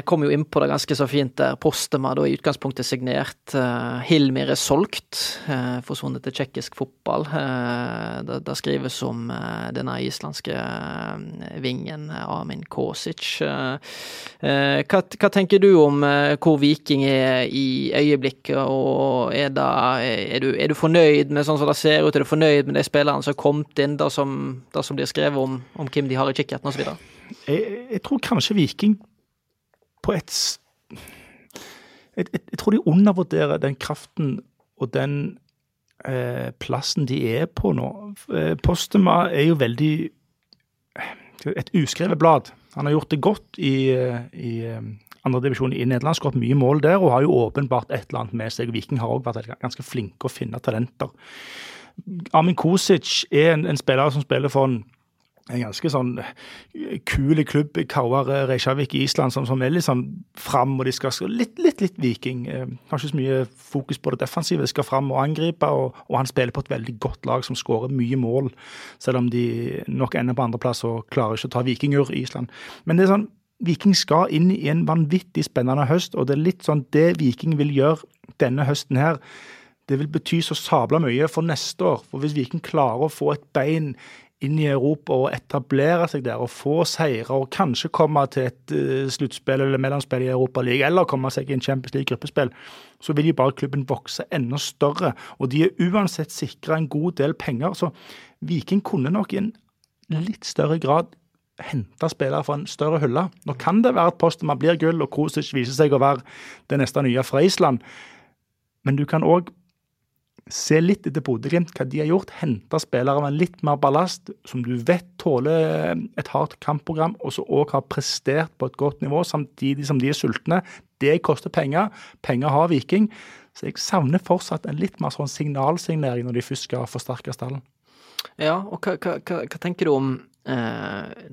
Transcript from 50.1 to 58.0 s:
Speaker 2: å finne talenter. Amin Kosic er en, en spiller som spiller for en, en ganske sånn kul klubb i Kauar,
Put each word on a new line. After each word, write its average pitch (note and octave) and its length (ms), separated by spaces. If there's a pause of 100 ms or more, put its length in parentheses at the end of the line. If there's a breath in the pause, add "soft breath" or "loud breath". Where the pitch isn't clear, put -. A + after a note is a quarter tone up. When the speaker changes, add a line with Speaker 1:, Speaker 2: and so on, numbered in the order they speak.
Speaker 2:
å - 80
finne A#2 240
talenter. A#2+ 480 (1300 loud breath)
Amin E3 260
Kosic F3+ 680
er D#3 260
en, D3+ 80
en D3+ 160
spiller C#3 320
som C#3 80
spiller C3+ 320
for C3+ 160
en, A#2 140 (680)
en B2 80
ganske A#2 320
sånn B2+ 220 (1000 loud breath)
kul D3 340
klubb D3 320
i E3 140
Kauar, C3 400